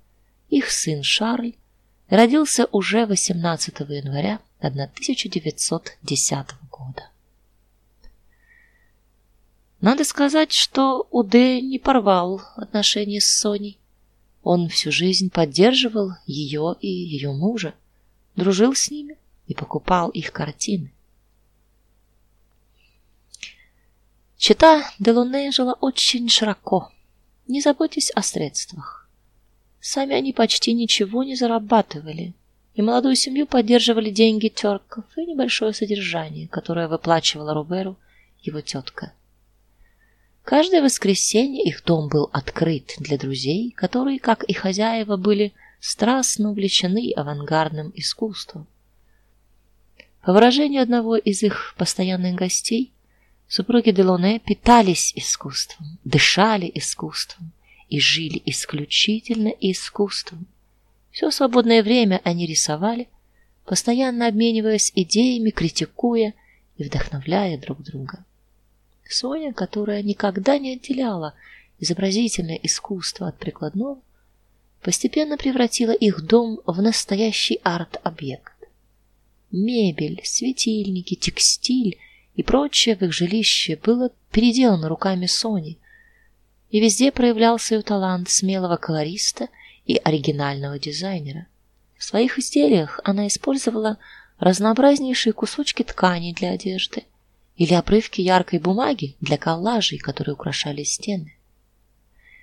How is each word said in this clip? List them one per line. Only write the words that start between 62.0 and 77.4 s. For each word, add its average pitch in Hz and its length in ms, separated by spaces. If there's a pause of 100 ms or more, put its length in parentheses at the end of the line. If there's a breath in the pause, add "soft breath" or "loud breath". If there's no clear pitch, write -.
они 175 220
рисовали, 175 640 (560)
постоянно 240 600
обмениваясь 220 720
идеями, 220 540
критикуя 214 840 (440 soft breath)
и 156 40
вдохновляя 151 760
друг 135 240
друга. 135 420 (840)
Соня, 285 420
которая 208 500
никогда 202 540
не 269 160
отделяла 240 600 (440 soft breath)
изобразительное 185 840
искусство - 680
от - 100
прикладного, 202 640 (800)
постепенно 294 560
превратила 247 540
их 202 320
дом 226 420
в 175 160
настоящий 214 800